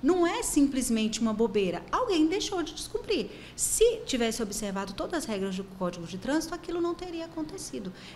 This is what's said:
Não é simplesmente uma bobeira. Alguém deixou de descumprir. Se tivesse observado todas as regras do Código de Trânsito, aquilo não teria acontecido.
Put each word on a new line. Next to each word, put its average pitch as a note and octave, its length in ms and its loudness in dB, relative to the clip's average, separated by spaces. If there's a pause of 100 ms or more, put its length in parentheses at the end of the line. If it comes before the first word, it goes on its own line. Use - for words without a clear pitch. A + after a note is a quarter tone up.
Não F4 240 6
é G4 200 2
simplesmente B3 760 4
uma A3+ 120 2
bobeira. G3+ 580 2
Alguém F#4 380 4
deixou G4+ 340 0
de D4+ 100 -4
descumprir. G4+ 560 -4 (280)
Se - 500 4
tivesse A#3 340 0
observado G3 520 -4
todas F4 320 -4
as - 0 -
regras G3 320 -2
do F#3+ 80 -4
Código F3+ 420 -6
de F3+ 100 -8
Trânsito, D#4 380 -2
aquilo F4 260 -4
não E4+ 140 0
teria E4+ 300 -8
acontecido. D#4 680 -8 (240)